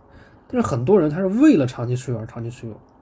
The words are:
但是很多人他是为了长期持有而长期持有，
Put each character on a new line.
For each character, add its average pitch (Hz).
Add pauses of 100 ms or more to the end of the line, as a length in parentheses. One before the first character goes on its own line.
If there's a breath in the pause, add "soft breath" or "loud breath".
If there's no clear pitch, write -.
(520 loud breath)
但 254
是 -
很 123
多 190
人 151
他 151
是 190
为 247
了 269
长 120
期 123
持 123
有 113
而 110
长 117
期 117
持 117
有， 107 (240)